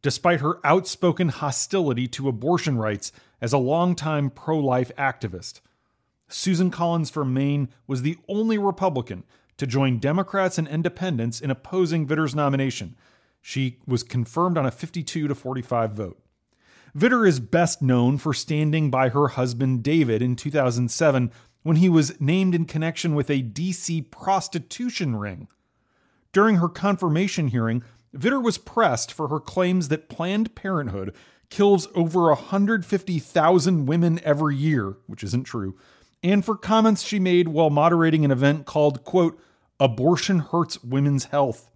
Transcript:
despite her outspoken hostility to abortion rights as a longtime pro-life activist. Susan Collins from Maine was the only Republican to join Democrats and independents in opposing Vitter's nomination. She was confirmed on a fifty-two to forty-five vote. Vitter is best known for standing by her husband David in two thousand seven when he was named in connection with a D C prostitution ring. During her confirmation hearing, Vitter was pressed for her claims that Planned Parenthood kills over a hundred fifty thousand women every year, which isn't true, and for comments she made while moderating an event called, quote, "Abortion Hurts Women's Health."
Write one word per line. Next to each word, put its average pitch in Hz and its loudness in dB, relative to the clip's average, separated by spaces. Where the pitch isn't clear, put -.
despite 165 0
her 156 -2
outspoken 170 2
hostility 135 -2
to 135 -6
abortion 135 0
rights 107 -4
as 117 -2
a 143 4
longtime 151 0
pro-life 135 -2
activist. 113 -6
Susan 185 0
Collins 170 -2
from 135 -4
Maine 139 -2
was 131 -4
the 156 -4
only 214 0
Republican 185 -2
to 147 -4
join 131 0
Democrats 185 0
and 165 -2
independents 151 -4
in 143 -6
opposing 165 -2
Vitter's 151 -2
nomination. 135 -2
She 131 -6
was 123 0
confirmed 165 -2
on 139 0
a 120 -2
fifty-two 160 -6
to 139 -2
forty-five 120 -4
vote. 101 -10
Vitter 226 2
is 151 4
best 165 0
known 127 2
for 147 -4
standing 151 -2
by 131 2
her 127 2
husband 127 -2
David 135 2
in 127 0
two 143 -8
thousand 123 0
seven 131 2
when 156 2
he 180 6
was 160 2
named 180 0
in 165 0
connection 160 -4
with 151 -2
a 139 0
D 143 -6
C 165 -4
prostitution 190 -4
ring. 101 -10
During 208 6
her 175 2
confirmation 180 0
hearing, 117 0
Vitter 240 0
was 233 0
pressed 160 0
for 156 -6
her 151 -2
claims 180 -2
that 156 -4
Planned 202 -4
Parenthood 110 -6
kills 202 4
over 170 2
a 147 6
hundred 202 -2
fifty 185 -4
thousand 165 2
women 165 2
every 147 0
year, 135 0
which - -12
isn't 120 -2
true, 98 -6
and 196 2
for 214 -2
comments 220 2
she - -6
made 180 4
while 156 2
moderating 160 4
an 143 4
event 139 2
called, 147 0
quote, 175 0
"Abortion 139 2
Hurts - -2
Women's 139 0
Health." 139 -2